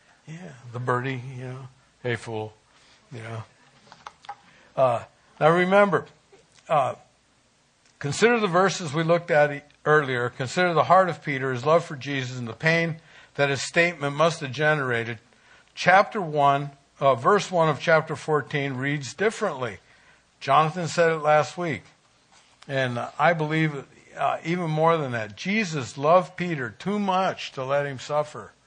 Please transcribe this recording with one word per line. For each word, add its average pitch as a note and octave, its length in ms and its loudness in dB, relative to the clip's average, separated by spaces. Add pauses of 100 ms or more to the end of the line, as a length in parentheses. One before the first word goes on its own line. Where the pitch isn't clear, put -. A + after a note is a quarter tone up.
(280)
yeah, E3 240 -16 (220)
the B2 60 -8
birdie, B2 420 -2 (160)
you B2+ 80 -12
know, C3 220 -14 (360)
"Hey, A#2+ 140 -2
fool," G#2+ 340 -10 (640)
you A2+ 80 -14
know. A2+ 220 -12 (1300)
Uh, A#2+ 280 2 (360)
now D3+ 120 4
remember, F3+ 540 2 (640)
uh, C3 280 0 (1040)
consider A3 420 0
the G#3 60 0
verses F3 460 0
we E3 100 0
looked E3+ 280 0
at D3 320 2 (220)
earlier, C3 440 2
consider F3 440 -2
the D3 120 4
heart F3+ 240 6
of - 140 -8
Peter, C3+ 280 -4
his A#2+ 140 -6
love E3 200 4
for D#3+ 100 -12
Jesus, B2+ 420 -8
and A#2+ 100 -10
the A2+ 60 -10
pain E3 440 0 (380)
that C#3+ 140 2
his C#3 120 -2
statement E3 540 0
must D#3+ 260 2
have C3+ 100 -8
generated. B2 680 -2 (540)
Chapter G3+ 480 4
one, C#3+ 500 2 (280)
uh, C3+ 160 4
verse E3+ 340 2
one E3 200 2
of C#3 100 0
chapter D#3 360 2
fourteen C#3+ 580 -2
reads C#3 400 -4
differently. D3+ 640 -4 (640)
Jonathan D#3 480 2
said E3 240 2
it D#3+ 60 -2
last D3+ 400 2
week. E3 260 -6 (840)
And, C3 300 -2
uh, A#2+ 200 -8
I D#3+ 160 4
believe, D#3 520 -2 (320)
uh, C3+ 260 -2
even E3+ 260 -4
more D#3+ 280 2
than C3+ 160 -4
that, G#2+ 220 -6
Jesus E3+ 640 -6
loved E3 380 2
Peter D#3 340 -6
too G3+ 300 -6
much F#3+ 540 -4
to C3+ 100 -8
let C#3+ 220 -2
him C3+ 140 -10
suffer. C#3+ 520 -6 (160)